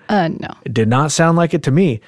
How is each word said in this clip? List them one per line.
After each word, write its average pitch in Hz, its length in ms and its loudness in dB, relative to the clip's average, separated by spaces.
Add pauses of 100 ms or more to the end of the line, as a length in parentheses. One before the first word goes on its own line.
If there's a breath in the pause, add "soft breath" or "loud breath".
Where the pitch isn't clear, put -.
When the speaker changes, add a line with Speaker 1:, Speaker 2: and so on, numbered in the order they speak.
Speaker 1:
Uh, 190 220 0
no. - 180 -10 (160)
Speaker 2:
It 113 100 -8
did 110 140 0
not 139 240 2
sound 165 240 2
like 170 180 0
it 151 80 -2
to 143 80 -2
me. 143 380 2